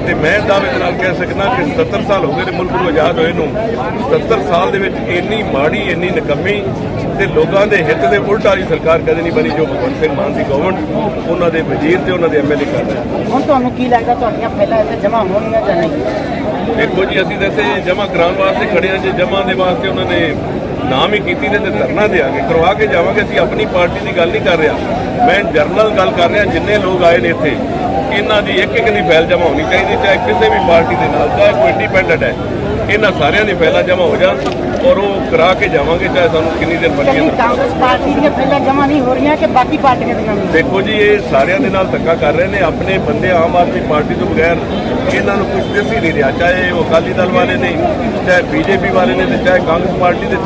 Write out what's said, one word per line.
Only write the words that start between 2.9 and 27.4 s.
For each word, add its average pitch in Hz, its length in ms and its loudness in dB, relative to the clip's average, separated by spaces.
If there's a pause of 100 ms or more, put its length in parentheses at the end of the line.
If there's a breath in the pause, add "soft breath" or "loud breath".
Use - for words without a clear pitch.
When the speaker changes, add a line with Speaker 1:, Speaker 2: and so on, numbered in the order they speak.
Speaker 1:
ਹੋਏ 165 140 0
ਨੂੰ, 165 160 -2 (600)
ਸੱਤਰ 180 400 0
ਸਾਲ 180 200 2
ਦੇ 196 80 0
ਵਿੱਚ 196 160 -2 (140)
ਇੰਨੀ 190 340 -2 (100)
ਮਾੜੀ, 147 280 0 (100)
ਇੰਨੀ 170 200 -2
ਨਿਕੰਮੀ 165 520 -2 (560)
ਤੇ 196 80 0
ਲੋਕਾਂ 160 400 2
ਦੇ 202 180 2
ਹਿੱਤ - 220 0
ਦੇ 202 120 2
ਉਲਟ 202 280 0
ਵਾਲੀ 185 220 2
ਸਰਕਾਰ 160 300 2
ਕਦੇ 160 240 0
ਨਹੀਂ 165 100 -2
ਬਣੀ 156 180 0
ਜੋ 156 140 0
ਭਗਵੰਤ 131 360 -4
ਸਿੰਘ 156 120 0
ਮਾਨ 143 200 -2
ਦੀ 151 180 -2
ਗਵਰਨਮੈਂਟ, 156 800 -2
ਉਹਨਾਂ 175 220 0
ਦੇ 160 120 0
ਵਜ਼ੀਰ 147 360 0
ਤੇ 185 140 -2
ਉਹਨਾਂ 170 160 0
ਦੇ 147 100 0
ਐਮ 143 140 0
ਐਲ 143 100 0
ਏ - 20 0
ਕਰ - 280 -2
ਰਹੇ। - 320 -4
Speaker 2:
ਹੁਣ 247 180 0
ਤੁਹਾਨੂੰ 254 280 2
ਕੀ 240 180 -2
ਲੱਗਦਾ, 233 260 2
ਤੁਹਾਡੀਆਂ 226 360 -2
ਫਾਈਲਾਂ 196 280 0
ਇੱਥੇ 226 240 0
ਜਮ੍ਹਾਂ 208 220 0
ਹੋਣਗੀਆਂ 214 380 0
ਜਾਂ 196 140 0
ਨਹੀਂ? - 640 -2 (380)
Speaker 1:
ਦੇਖੋ 196 280 0
ਜੀ, 190 180 -2
ਅਸੀਂ 170 160 -4
ਤਾਂ 196 80 0
ਇੱਥੇ 208 400 -2
ਜਮ੍ਹਾਂ 190 220 0
ਕਰਾਉਣ 175 280 0
ਵਾਸਤੇ 190 300 0
ਖੜੇ 190 220 0
ਹਾਂ। 190 100 -2
ਜੇ 185 200 -2
ਜਮ੍ਹਾਂ 185 260 0
ਦੇ 185 100 -2
ਵਾਸਤੇ 185 340 0
ਉਹਨਾਂ 185 180 -2
ਨੇ 175 140 0 (680)
ਨਾਮ 147 240 0
ਹੀ 208 60 0
ਕੀਤੀ 160 280 -4
ਤੇ, 208 100 0
ਤੇ 190 120 -2
ਧਰਨਾ 151 360 0
ਦਿਆਂਗੇ, 165 420 0
ਕਰਵਾ 165 260 2
ਕੇ 214 120 0
ਜਾਵਾਂਗੇ। 180 360 0
ਅਸੀਂ - 180 -2
ਆਪਣੀ - 340 0
ਪਾਰਟੀ 175 320 0
ਦੀ - 100 -6
ਗੱਲ 170 140 2
ਨਹੀਂ - 120 -2
ਕਰ 175 160 2
ਰਿਹਾ, 147 160 2 (520)
ਮੈਂ 190 160 4 (100)
ਜਨਰਲ 170 460 2
ਗੱਲ 214 200 2
ਕਰ 170 120 2
ਰਿਹਾ। 208 140 2 (100)
ਜਿੰਨੇ 180 240 0
ਲੋਕ 185 260 0
ਆਏ 170 140 6
ਨੇ 170 100 0
ਇੱਥੇ, 156 280 0 (560)